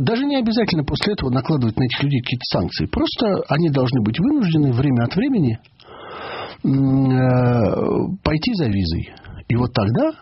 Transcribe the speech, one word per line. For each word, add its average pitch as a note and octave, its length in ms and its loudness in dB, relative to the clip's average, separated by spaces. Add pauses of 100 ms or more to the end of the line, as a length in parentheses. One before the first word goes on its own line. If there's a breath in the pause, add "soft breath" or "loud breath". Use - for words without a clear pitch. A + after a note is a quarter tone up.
даже A3+ 240 0
не C#4+ 120 0
обязательно A3 480 0
после E3 300 -2
этого D3 160 -4
накладывать B2 460 0
на C3+ 80 2
этих - 180 -2
людей C#3 180 0
какие-то A#2+ 380 -4
санкции. - 280 -2
Просто A3+ 640 -2
они D#3 220 2
должны B2+ 320 2
быть A2 160 0
вынуждены E3+ 540 2
время B2 320 2
от A#2 120 -4
времени, F#3+ 420 2 (1080 loud breath)
м, C3+ 460 2
э, B2+ 1120 2
пойти D#3+ 320 0
за E3+ 120 0
визой. F#2+ 440 -2 (380 loud breath)
И A2+ 80 2
вот B2 160 0
тогда B2+ 500 0